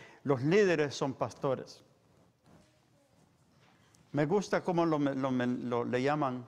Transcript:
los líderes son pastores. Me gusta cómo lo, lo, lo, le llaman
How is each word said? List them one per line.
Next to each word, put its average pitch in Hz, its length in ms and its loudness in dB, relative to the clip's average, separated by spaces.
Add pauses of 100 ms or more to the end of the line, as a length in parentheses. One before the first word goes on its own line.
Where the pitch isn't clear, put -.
(240)
los 127 180 2
líderes 160 520 4
son 135 200 -4
pastores. - 680 -6 (2250)
Me 147 160 0
gusta 185 380 0
cómo 170 200 0
lo, 156 140 2
lo, 139 320 -2
lo, 123 540 -2
le 123 180 -2
llaman 135 460 -2